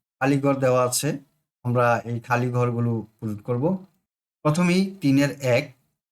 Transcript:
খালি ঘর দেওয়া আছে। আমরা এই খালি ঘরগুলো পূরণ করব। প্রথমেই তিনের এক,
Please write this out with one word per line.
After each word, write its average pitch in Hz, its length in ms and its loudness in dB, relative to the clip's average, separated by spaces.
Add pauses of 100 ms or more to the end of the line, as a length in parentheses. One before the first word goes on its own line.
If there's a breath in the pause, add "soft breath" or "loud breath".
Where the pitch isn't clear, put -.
(200)
খালি 139 200 2
ঘর 139 160 0
দেওয়া 127 280 2
আছে। 131 340 -2 (460)
আমরা 120 420 2
এই 117 140 -6
খালি 123 320 -2
ঘরগুলো 120 560 -2 (120)
পূরণ 107 180 -8
করব। 127 480 -4 (560)
প্রথমেই 175 600 0
তিনের 139 300 4 (100)
এক, 131 320 0 (380)